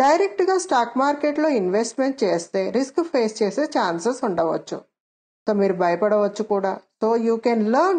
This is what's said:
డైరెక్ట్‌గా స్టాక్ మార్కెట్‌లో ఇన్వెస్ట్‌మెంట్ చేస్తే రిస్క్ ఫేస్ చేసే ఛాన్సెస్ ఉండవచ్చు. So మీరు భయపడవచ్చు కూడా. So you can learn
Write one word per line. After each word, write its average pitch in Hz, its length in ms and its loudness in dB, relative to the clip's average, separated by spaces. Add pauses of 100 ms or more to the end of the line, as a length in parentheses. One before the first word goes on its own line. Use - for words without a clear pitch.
డైరెక్ట్‌గా 359 600 2
స్టాక్ 240 380 0
మార్కెట్‌లో 294 480 0 (100)
ఇన్వెస్ట్‌మెంట్ 226 640 -2
చేస్తే 175 380 0 (160)
రిస్క్ 269 240 -2 (100)
ఫేస్ 220 300 0
చేసే 208 240 0 (100)
ఛాన్సెస్ 214 540 -2
ఉండవచ్చు. 165 500 -4 (680)
So - 40 0 (100)
మీరు 196 220 2
భయపడవచ్చు 202 600 0 (100)
కూడా. 196 200 0 (280)
So 220 80 0 (180)
you 226 100 2 (100)
can 233 140 2 (140)
learn 349 240 2